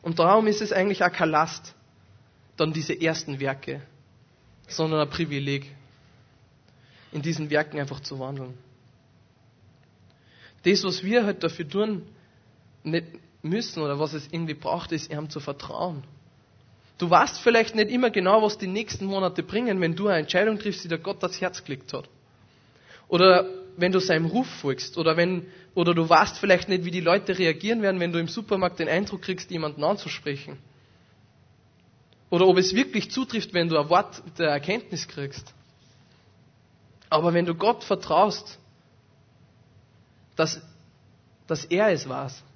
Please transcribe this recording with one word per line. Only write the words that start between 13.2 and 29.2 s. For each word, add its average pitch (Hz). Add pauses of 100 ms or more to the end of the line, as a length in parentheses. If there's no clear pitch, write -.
müssen 175
oder 143
was 151
es 143
irgendwie 165
braucht, -
ist, 156
ihm 151
zu 156
vertrauen. 143 (960)
Du 175
weißt 208
vielleicht 226
nicht 214
immer 247
genau, 196
was 214
die 196
nächsten 196
Monate 190
bringen, 196
wenn 165
du 196
eine 180
Entscheidung 202
triffst, 208
die 180
dir 165
Gott 196
ans 185
Herz 185
gelegt -
hat. - (1000)
Oder 180 (280)
wenn 180
du 185
seinem 165
Ruf 214
folgst. -
Oder 160
wenn, 175 (280)
oder 175
du 165
weißt 170
vielleicht 185
nicht, 180
wie 175
die 180
Leute 180
reagieren 185
werden, 190
wenn 175
du 170
im 165
Supermarkt 190
den 160
Eindruck 190